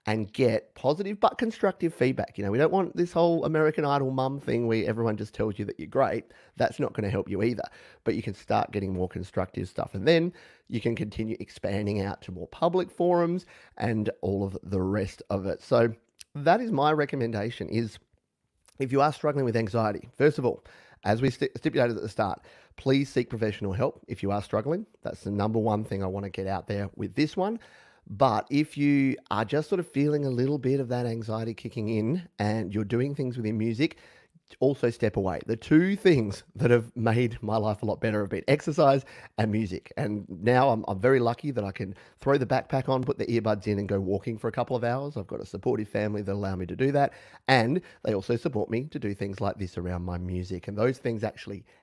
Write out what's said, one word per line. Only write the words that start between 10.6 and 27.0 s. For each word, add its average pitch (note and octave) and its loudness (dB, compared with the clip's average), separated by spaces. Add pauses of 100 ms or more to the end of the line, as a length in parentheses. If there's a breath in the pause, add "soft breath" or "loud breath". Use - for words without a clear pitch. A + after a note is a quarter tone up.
you A#2 -4
can A#2 0
continue A2 -6
expanding G2+ -4
out G2 -4
to - -12
more F2 -10
public F3 0
forums F3 2 (320 loud breath)
and A2 0 (120)
all G2 0
of F#2+ -4
the F#2+ -2
rest F#2+ -2
of F#2+ -2
it. F2+ -4
So A#2 4 (400)
that E3 2
is A#3 -4
my D3+ 2
recommendation, A#2+ -2
is A2 -2 (800)
if C3+ -2
you C3+ 4
are D3 2
struggling C#3+ -2
with A2+ 0
anxiety, A2 0
first D3 4
of B2+ -2
all, - -2 (400 loud breath)
as A2 2
we C3+ 4
sti-, C3+ -2
stipulated A#2+ 0
at - -6
the G#2 -6
start, G2+ -2 (360 loud breath)
please C#3 2
seek A#2 -2
professional G#2+ -2
help B2 -2
if - -8
you G2 0
are G2+ 0
struggling. D3 -2 (180)
That's - -8
the G2 -4
number G#2+ 0
one G#2+ 0
thing G2 -4
I F#2+ -2
wanna G2 -6
get F#2+ -6
out F#2+ -4
there G2+ -4
with G2 -8